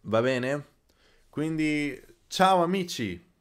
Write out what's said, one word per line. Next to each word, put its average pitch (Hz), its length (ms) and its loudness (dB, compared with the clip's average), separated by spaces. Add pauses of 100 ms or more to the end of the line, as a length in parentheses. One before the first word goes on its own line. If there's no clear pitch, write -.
Va 110 200 0
bene? 131 440 -2 (640)
Quindi, 151 720 -2 (280)
ciao 185 340 4
amici. 170 800 -2